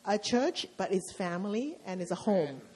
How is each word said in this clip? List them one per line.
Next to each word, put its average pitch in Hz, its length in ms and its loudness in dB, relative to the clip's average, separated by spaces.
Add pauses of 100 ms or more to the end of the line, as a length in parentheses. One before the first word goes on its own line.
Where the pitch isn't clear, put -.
a 202 140 2
church, 247 480 2 (100)
but 185 140 -2
it's 185 220 0
family 202 720 -2
and 185 160 -4
it's 175 100 -4
a 180 40 0
home. 156 460 2 (140)